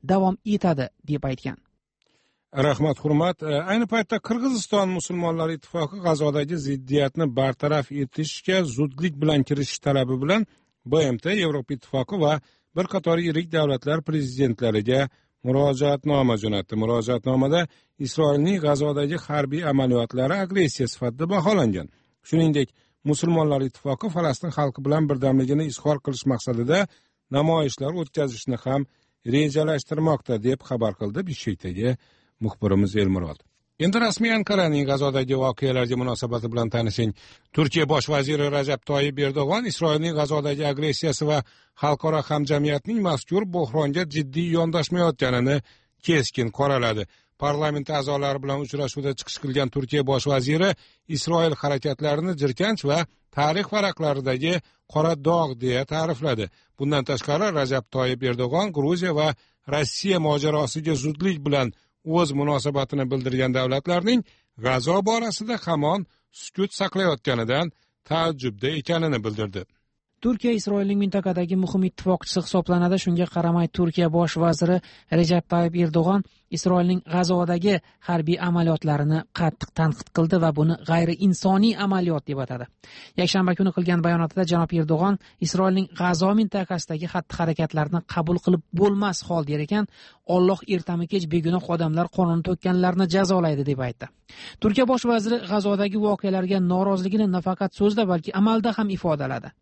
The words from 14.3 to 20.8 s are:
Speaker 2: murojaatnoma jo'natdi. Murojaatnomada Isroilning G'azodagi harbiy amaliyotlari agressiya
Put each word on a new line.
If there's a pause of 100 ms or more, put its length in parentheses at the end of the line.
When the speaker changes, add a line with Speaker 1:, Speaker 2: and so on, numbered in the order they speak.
Speaker 2:
murojaatnoma
jo'natdi.
Murojaatnomada (460)
Isroilning
G'azodagi
harbiy (100)
amaliyotlari
agressiya